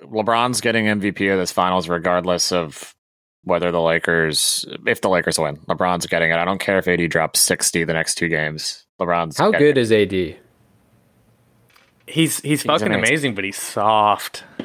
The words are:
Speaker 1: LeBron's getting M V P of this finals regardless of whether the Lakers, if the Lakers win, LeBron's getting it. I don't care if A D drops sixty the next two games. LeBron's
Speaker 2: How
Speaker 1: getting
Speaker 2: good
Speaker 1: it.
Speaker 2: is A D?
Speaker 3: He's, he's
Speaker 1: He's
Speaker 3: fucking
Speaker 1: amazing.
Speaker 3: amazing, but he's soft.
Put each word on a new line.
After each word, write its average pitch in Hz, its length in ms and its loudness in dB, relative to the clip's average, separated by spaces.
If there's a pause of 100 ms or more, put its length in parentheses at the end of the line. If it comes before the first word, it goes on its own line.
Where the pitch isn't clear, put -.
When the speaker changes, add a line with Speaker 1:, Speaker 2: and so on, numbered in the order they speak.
Speaker 1:
LeBron's 117 600 0
getting 113 260 2
M 104 120 2
V 98 120 0
P 98 180 -2
of 95 100 2
this 90 120 -2
finals 90 380 0
regardless 87 600 0
of 82 440 -4 (480)
whether 87 280 0
the 85 100 0
Lakers, 82 840 0 (200)
if 120 160 -2
the 101 80 0
Lakers 87 300 0
win, 73 180 -4 (100)
LeBron's 90 380 -2
getting 82 260 0
it. 82 60 2
I 87 80 0
don't 92 140 -2
care 98 180 0
if 90 100 0
A 90 80 2
D 85 120 0
drops 80 320 0
sixty - 440 0
the 80 100 -2
next 80 220 -2
two 85 140 -2
games. 78 560 -4 (140)
LeBron's 85 380 -2
Speaker 2:
How 170 140 2
Speaker 1:
getting 147 160 4
Speaker 2:
good 139 100 4
Speaker 1:
it. 123 40 4
Speaker 2:
is 110 100 2
A 107 140 6
D? 92 320 -4 (1700)
Speaker 3:
He's, 160 340 0
he's - 20 -10
Speaker 1:
He's 147 220 0
Speaker 3:
fucking 165 240 0
Speaker 1:
amazing. 107 120 0
Speaker 3:
amazing, 131 360 0
but 98 80 -4
he's 98 140 -6
soft. 104 840 2 (220)